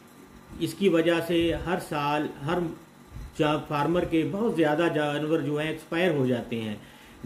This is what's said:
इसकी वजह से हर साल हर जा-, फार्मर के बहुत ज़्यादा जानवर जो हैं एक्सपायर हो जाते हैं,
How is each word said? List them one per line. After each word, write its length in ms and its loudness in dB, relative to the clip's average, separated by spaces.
इसकी 260 0
वजह 320 4
से 180 0
हर 260 -2
साल 500 -2
हर 180 0
जा-, 200 2
फार्मर 460 0
के 200 2
बहुत 300 -2
ज़्यादा 340 2
जानवर 520 0
जो 160 -2
हैं 160 -2
एक्सपायर 440 0
हो 100 2
जाते 300 -2
हैं, 240 -6